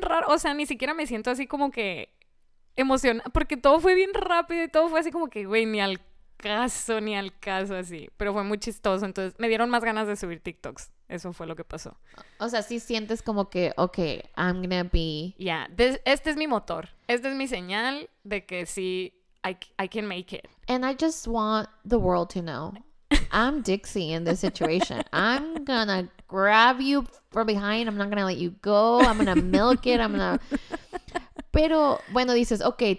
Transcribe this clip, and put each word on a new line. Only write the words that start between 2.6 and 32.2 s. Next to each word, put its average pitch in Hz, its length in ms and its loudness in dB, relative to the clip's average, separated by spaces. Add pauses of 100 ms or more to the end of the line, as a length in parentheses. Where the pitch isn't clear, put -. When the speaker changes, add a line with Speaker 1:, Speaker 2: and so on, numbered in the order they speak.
Speaker 1:
emocionada, 262 560 2
porque 311 260 0
todo 285 220 6
fue 370 160 6
bien 381 180 4
rápido 339 500 0
y 330 40 -4
todo 320 220 4
fue 320 100 2
así 339 120 -2
como 320 180 -2
que, 208 160 -8
güey, 220 200 2
ni 220 140 -2
al 196 200 0 (360)
caso, 220 680 -2
ni 214 140 -4
al 196 240 -6
caso 190 360 -4
así. 175 420 -10
Pero 202 160 -2
fue 202 100 0
muy 202 160 -2
chistoso, 202 460 -2
entonces 190 340 -6
me 233 80 -2
dieron 226 220 2
más 240 140 2
ganas 220 240 0
de 208 100 -2
subir 170 240 -8
TikToks. - 500 -14 (160)
Eso 175 240 -10
fue 170 160 -12
lo 160 80 -10
que 165 80 -12
pasó. - 340 -14 (420)
Speaker 2:
O 226 100 -4
sea, 233 140 -2
sí 233 180 -6
sientes 220 420 -4
como 202 260 -2
que, 180 280 0
"Ok, 175 200 0 (380)
I'm 180 260 0
gonna 180 220 -2
be" 165 560 -2
Speaker 1:
Ya, 175 320 -4
des-, 247 320 2
este 269 260 0
es 294 60 -2
mi 302 100 -2
motor. 170 440 -4 (180)
Esta 240 220 -2
es 269 60 -4
mi 269 120 -4
señal 226 640 -4 (160)
de 202 200 -6
que 175 200 -8
sí, 185 480 -6 (320)
I, 185 100 -4 (260)
I 190 60 -2
can 214 180 -6
make 185 300 -10
it. - 100 -14 (220)
Speaker 2:
And 254 180 0
I 269 140 0
just 320 260 0
want 220 440 0 (180)
the 226 80 2
world 175 380 2
to 185 80 -4
know. 160 320 -8 (580)
I'm 262 320 2
Dixie 190 500 -2
in 165 120 -2
this 170 140 0
situation. 160 680 0
Speaker 1:
<laughs> - 60 -14
Speaker 2:
I'm 277 500 0
gonna 214 460 -2 (180)
grab 214 540 6
you 269 240 2 (260)
from 220 160 0
behind. 214 420 0
I'm 208 80 -4
not 202 120 -2
gonna 202 160 0
let 185 120 -2
you 175 240 -4
go. 214 380 4
I'm 240 180 6
gonna 190 180 2
milk 196 520 4
it. 240 140 4
I'm 214 100 0
gonna 190 300 0
Speaker 1:
<laughs> - 1120 -10
Speaker 2:
Pero, 311 480 4 (120)
bueno, 247 220 2